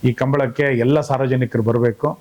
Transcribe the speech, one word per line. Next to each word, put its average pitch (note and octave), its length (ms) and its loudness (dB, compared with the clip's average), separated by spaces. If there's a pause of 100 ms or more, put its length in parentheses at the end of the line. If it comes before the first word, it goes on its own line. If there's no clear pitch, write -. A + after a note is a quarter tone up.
ಈ B2 80 2
ಕಂಬಳಕ್ಕೆ C3+ 500 0
ಎಲ್ಲ C3+ 380 2
ಸಾರ್ವಜನಿಕರು B2+ 640 -2
ಬರ್ಬೇಕು A#2 580 0